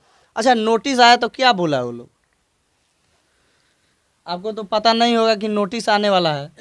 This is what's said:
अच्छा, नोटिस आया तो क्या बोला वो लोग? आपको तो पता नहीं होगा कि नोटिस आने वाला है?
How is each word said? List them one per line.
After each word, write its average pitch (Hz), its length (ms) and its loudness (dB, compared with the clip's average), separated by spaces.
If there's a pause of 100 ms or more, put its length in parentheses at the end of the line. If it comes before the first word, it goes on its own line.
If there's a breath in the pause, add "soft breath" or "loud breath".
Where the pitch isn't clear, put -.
(360)
अच्छा, 247 180 2
नोटिस 226 460 0
आया 240 160 6
तो 240 140 -2
क्या 254 240 0
बोला 156 300 -2
वो 123 80 -8
लोग? 120 180 -16 (2250)
आपको 180 240 -10
तो 214 120 -10
पता 214 300 0
नहीं 233 220 2
होगा 226 200 2
कि 214 120 -6
नोटिस 208 420 -4
आने 208 200 0
वाला 175 240 2
है? 143 280 -10